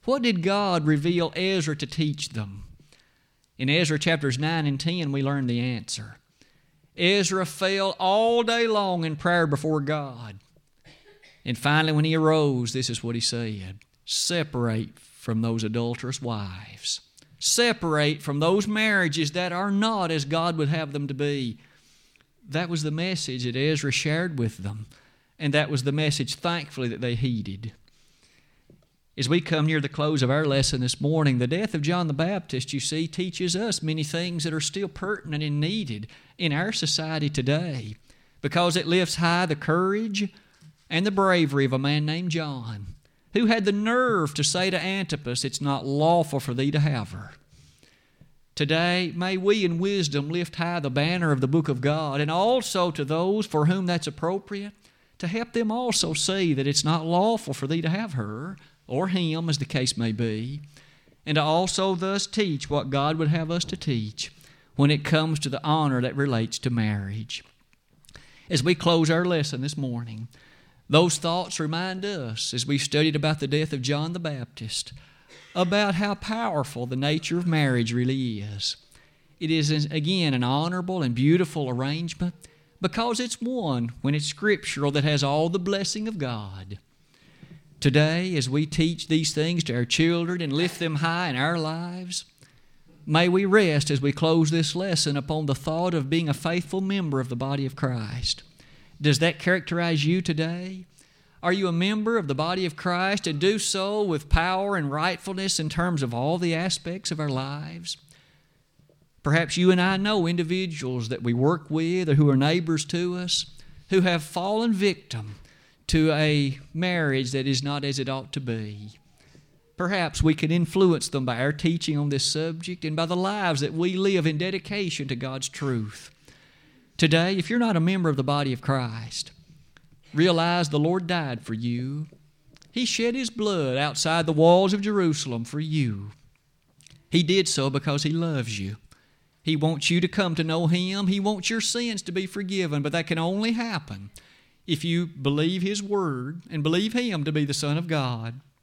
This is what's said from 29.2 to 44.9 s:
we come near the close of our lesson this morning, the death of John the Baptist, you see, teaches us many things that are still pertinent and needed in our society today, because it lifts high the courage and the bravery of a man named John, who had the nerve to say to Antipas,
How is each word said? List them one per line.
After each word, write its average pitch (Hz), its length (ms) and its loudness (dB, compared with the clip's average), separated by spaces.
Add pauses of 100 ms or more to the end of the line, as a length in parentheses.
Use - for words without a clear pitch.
we 170 120 4
come 156 260 0
near 156 140 2
the 139 80 -4
close 151 340 0
of 165 80 2
our 151 140 2
lesson 135 360 2
this 127 200 -2
morning, 147 380 2
the 123 100 2
death 185 260 -2
of 151 80 -2
John 175 240 0
the 151 60 -2
Baptist, 160 600 -4
you 143 60 -4
see, 156 300 -4
teaches 180 480 -4
us 214 260 -2
many 156 220 -2
things 170 400 -4
that 160 80 -2
are 156 80 -2
still 196 260 -4
pertinent 170 560 -6
and 147 180 0
needed 151 460 -2 (320)
in 165 140 0
our 175 180 0
society 160 580 -2
today, 135 680 -2 (460)
because 170 340 2
it 180 100 0
lifts 175 300 2
high 170 280 2
the 156 120 -2
courage 196 760 -2 (560)
and 165 160 0
the 208 60 2
bravery 175 540 4
of 127 80 2
a 131 80 0
man 147 260 0
named 170 240 -2
John, 120 640 -6 (380)
who 226 140 4
had 226 180 4
the 202 80 4
nerve 214 640 2
to 147 100 0
say 185 260 0
to 180 100 0
Antipas, 151 640 -4